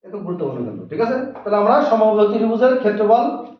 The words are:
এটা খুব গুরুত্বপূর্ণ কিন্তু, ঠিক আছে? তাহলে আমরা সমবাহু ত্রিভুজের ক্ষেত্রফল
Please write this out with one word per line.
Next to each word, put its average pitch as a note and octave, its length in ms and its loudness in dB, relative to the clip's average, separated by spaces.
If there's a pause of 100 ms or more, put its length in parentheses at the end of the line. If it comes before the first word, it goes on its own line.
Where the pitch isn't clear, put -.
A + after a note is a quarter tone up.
এটা - 100 -16
খুব G3 140 -10
গুরুত্বপূর্ণ C3 400 -6
কিন্তু, G2+ 240 -12
ঠিক F#3 140 -4
আছে? C4 120 -4 (240)
তাহলে G3+ 200 -2
আমরা A3+ 140 4 (140)
সমবাহু G#3+ 420 4
ত্রিভুজের A3+ 420 2 (100)
ক্ষেত্রফল G#3 420 2 (340)